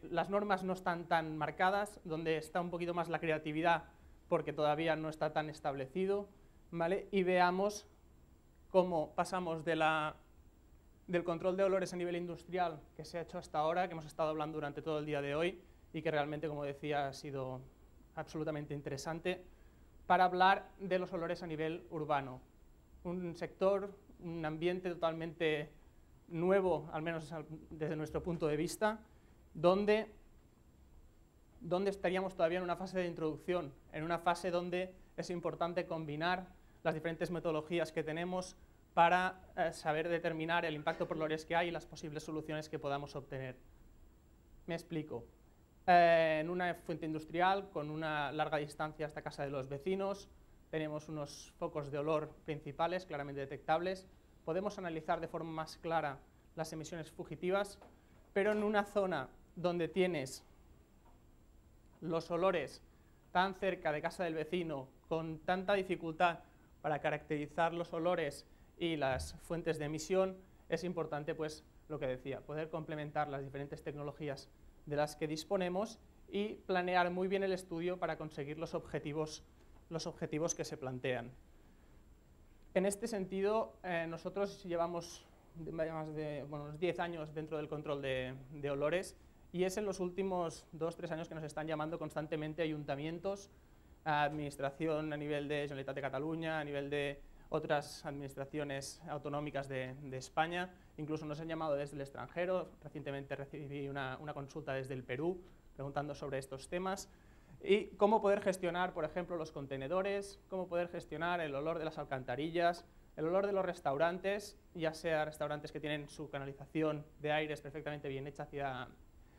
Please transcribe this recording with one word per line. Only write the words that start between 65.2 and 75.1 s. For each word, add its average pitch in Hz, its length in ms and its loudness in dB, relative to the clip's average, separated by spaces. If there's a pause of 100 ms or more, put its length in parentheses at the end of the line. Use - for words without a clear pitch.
tanta 185 340 2
dificultad 170 640 2 (420)
para 151 180 0
caracterizar 151 720 0
los 170 200 -4
olores 165 540 0 (300)
y 165 180 0
las 135 480 0
fuentes 165 340 0
de 151 80 -2
emisión, 185 520 2 (320)
es 170 140 0
importante, 160 520 -2
pues, 151 280 -4 (260)
lo 151 100 -4
que 147 80 0
decía, 127 340 -4
poder 156 280 -6
complementar 151 580 -2
las 139 160 -4
diferentes 139 400 -8
tecnologías 147 680 -6 (360)
de 147 100 -4
las 147 200 2